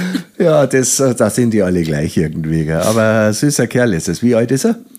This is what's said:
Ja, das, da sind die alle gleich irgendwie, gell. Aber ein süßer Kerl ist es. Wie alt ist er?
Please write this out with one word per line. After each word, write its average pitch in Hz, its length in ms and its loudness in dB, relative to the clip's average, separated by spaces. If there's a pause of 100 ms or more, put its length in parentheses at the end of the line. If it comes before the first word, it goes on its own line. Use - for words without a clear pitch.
(380)
Ja, 156 300 4
das, 131 300 0
da 120 320 0
sind 120 240 0
die 107 80 2
alle 90 220 0
gleich 78 340 -2
irgendwie, 80 480 -2
gell. 80 160 -2
Aber 110 460 2
ein 107 60 0
süßer 143 340 0
Kerl 120 260 0
ist 82 160 -2
es. 85 140 -6
Wie 120 120 2
alt 120 160 0
ist 135 140 0
er? 226 100 0 (240)